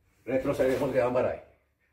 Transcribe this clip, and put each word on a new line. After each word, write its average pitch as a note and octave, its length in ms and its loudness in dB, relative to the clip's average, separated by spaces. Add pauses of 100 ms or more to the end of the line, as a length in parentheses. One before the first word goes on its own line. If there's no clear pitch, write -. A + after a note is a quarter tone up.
(240)
Retrocedemos, C3 680 0
quedan B2+ 220 2
baray. A#2+ 280 -2 (500)